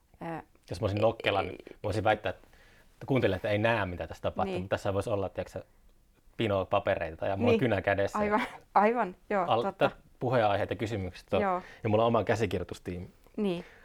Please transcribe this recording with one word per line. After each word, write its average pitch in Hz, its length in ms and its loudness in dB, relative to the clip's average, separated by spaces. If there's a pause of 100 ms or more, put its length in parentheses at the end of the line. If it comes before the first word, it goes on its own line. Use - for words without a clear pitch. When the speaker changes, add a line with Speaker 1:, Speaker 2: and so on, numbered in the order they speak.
(220)
Speaker 1:
Ö, 165 220 -10 (260)
Speaker 2:
Jos - 120 -8
mä 110 40 0
olisin 101 160 0
nokkelan, 104 440 0
Speaker 1:
ei, - 60 -8 (220)
Speaker 2:
mä - 100 -20
voisin 104 200 -2
väittää, 107 260 2
että - 180 -10 (580)
kuuntelijat 110 400 2
ei 104 120 0
näe, 110 280 2
mitä 85 220 -6
tässä - 140 -16
tapahtuu, 95 320 -2
Speaker 1:
Niin. 90 80 -4
Speaker 2:
mutta 98 140 -6
tässä 98 180 -2
voisi 120 160 -2
olla, 98 200 -2
tiedätkö - 300 -8
sä, - 60 -16 (720)
pino 101 280 2
papereita 87 600 0
ja 98 100 -2
mulla 117 120 0
on - 40 6
Speaker 1:
Niin. 220 60 2
Speaker 2:
kynä 107 220 2
kädessä. 101 380 0
Speaker 1:
Aivan, 214 220 2 (320)
aivan, 208 420 2 (140)
joo, 196 180 0
Speaker 2:
Al-, 113 160 4
Speaker 1:
totta. 180 260 0
Speaker 2:
tät-, - 80 -16 (220)
puheenaiheet 107 500 2
ja 101 60 -4
kysymykset 101 580 -6
on, 101 80 4
Speaker 1:
Joo. 101 200 0 (220)
Speaker 2:
ja 110 60 0
mulla 107 140 6
on 117 40 6
oma 117 160 4
käsikirjoitustiimi. 92 880 -4 (260)
Speaker 1:
Niin, 185 280 -2 (200)